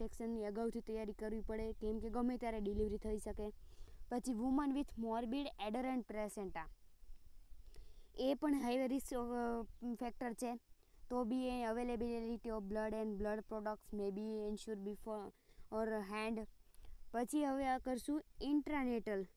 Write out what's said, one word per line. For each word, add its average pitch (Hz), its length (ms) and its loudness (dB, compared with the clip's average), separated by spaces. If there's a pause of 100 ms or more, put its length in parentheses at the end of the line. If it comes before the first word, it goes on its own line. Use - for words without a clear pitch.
sectionની 226 420 -2
અગાઉથી 226 360 0
તૈયારી 220 320 -2
કરવી 214 280 -2
પડે, 220 320 -2
કેમ 220 260 0
કે 220 120 -2
ગમે 247 260 2
ત્યારે 226 240 0
delivery 208 380 2
થઈ 214 200 0
શકે. 208 340 -4 (580)
પછી 247 220 0
women 262 460 4
with 254 220 -2
morbid 233 460 0 (220)
adherent 254 420 0
placenta, 202 580 -4 (1500)
એ 269 180 4
પણ 294 200 4
હાઈ 262 340 4
રિસ્ક, 269 260 0
અ, 240 480 0 (320)
ફેક્ટર 240 380 -2
છે. 240 280 -2 (500)
તો 247 140 4
બી 254 220 2
એ 247 180 2
availability 233 840 0
of 220 120 0
blood 214 320 0
and 220 260 0
blood 208 200 2 (140)
products 214 480 -4
may 202 120 2
be 214 360 -2
ensured 208 360 -4
before 202 480 -4 (400)
or 220 160 2
hand. 214 580 0 (680)
પછી 254 320 4
હવે 269 220 4
આ 262 120 4
કરશું 262 440 0 (200)
intranatal. 247 840 4 (120)